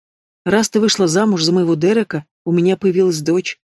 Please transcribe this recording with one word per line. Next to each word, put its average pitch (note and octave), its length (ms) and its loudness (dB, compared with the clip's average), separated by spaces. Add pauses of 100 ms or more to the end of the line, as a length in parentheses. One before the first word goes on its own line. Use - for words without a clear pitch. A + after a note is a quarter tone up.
(460)
"Раз G#3 240 0
ты A3 100 -2
вышла G#3 280 2
замуж F#3 360 0
за E3+ 100 0
моего E3+ 220 2
Дерека, F3+ 500 -2 (200)
у F3 60 -4
меня F3 260 2
появилась F#3 440 0
дочь. E3+ 460 -4